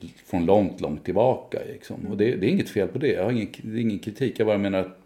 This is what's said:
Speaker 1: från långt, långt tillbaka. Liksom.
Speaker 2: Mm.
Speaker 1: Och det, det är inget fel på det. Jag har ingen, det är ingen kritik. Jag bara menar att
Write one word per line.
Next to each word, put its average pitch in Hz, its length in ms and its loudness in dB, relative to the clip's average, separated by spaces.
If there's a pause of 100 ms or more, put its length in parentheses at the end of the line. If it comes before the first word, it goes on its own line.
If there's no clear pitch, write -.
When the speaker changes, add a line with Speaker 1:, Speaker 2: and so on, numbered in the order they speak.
(260)
Speaker 1:
från 87 200 0
långt, 98 340 4
långt 76 240 -6
tillbaka. 107 540 2 (140)
Liksom. - 280 -14
Speaker 2:
Mm. 101 120 -8
Speaker 1:
Och 101 60 -2
det, 110 180 4
det 95 100 0
är 127 40 4
inget 190 180 2
fel 95 200 0
på - 100 -6
det. 143 140 0
Jag 90 120 0
har 110 80 0
ingen, 113 160 -2 (140)
det 110 160 -6
är - 20 0
ingen 110 180 0
kritik. 110 400 -4
Jag 110 80 2
bara 107 120 4
menar 98 200 0
att 92 280 -4